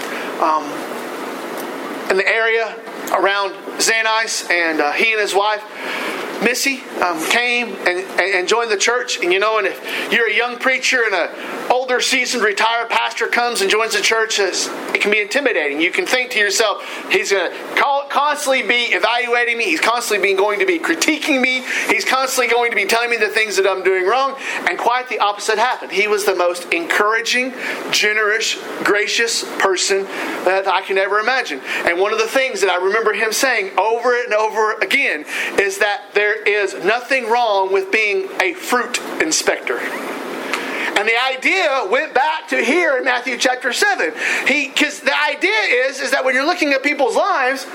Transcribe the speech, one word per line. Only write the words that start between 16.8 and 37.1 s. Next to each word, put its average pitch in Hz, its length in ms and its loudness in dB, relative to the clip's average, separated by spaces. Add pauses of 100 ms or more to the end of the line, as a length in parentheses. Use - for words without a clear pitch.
"He's 196 220 0
gonna 180 200 0 (220)
call, 277 340 0
constantly 269 540 0
be 233 320 0
evaluating 233 640 2
me. 233 60 0
He's 160 160 0
constantly 214 440 0
being, 196 120 4
going 202 240 2
to 190 60 2
be 180 120 2
critiquing 294 640 0
me. 254 240 0 (240)
He's 208 160 0
constantly 254 480 0
going 240 180 2
to 220 60 -2
be 208 80 0
telling 233 260 0
me 233 60 0
the 214 120 2
things 214 280 0
that 196 100 4
I'm 185 160 0
doing 185 240 2
wrong." 254 300 2 (320)
And 175 100 -4
quite 247 300 0
the 214 100 -4
opposite 208 400 0
happened. 208 320 0
He 196 160 0
was 208 180 2
the 185 120 2
most 175 360 0
encouraging, 226 800 0 (380)
generous, 214 640 0 (280)
gracious 208 580 0 (160)
person 196 460 2 (400)
that 190 240 2
I 185 140 2
can 190 160 -2
ever 190 200 2
imagine. 220 420 0 (240)
And 170 140 0
one 202 140 2
of 220 80 0
the 220 80 0
things 254 320 0
that 190 100 2
I 175 60 2
remember 208 360 2
him 220 200 -2
saying 220 440 0
over 240 380 2
and 240 180 -2
over 214 420 0
again 214 500 0 (340)
is 196 200 2
that 208 360 0
there 208 140 4 (140)
is 202 320 2 (100)
nothing 247 420 0